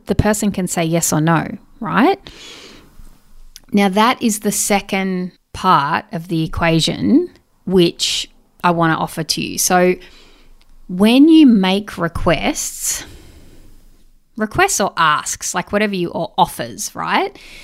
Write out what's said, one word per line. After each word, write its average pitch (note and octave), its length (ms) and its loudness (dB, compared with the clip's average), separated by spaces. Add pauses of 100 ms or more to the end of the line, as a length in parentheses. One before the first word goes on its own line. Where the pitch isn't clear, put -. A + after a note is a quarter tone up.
the G3+ 80 -2
person G#3 360 0
can F#3 160 -4
say E3+ 180 -4
yes E3 280 -2
or D#3 80 0
no, D#3+ 380 0 (220)
right? A3+ 380 0 (1500)
Now, G3+ 160 4
that G#3+ 340 0
is A3 180 -2
the G#3 120 -4
second F#3+ 800 -4 (200)
part D#3+ 600 0
of E3 160 -10
the E3 140 -2
equation, E3+ 880 0 (360)
which - 640 0 (340)
I F3+ 60 2
wanna E3 260 0
offer E3+ 280 -6
to - 160 -6
you. D#3+ 180 -8
So F3+ 360 2 (960)
when A3+ 400 4
you D#4+ 180 8
make G3+ 500 2
requests, - 1080 -4 (1300)
requests D#4+ 440 0
or - 160 -2
asks, - 580 0
like, F3 180 -6
whatever G3+ 220 0
you, F3 160 -4
or - 260 -8
offers, D#3+ 580 -4
right? G3 440 -4 (240)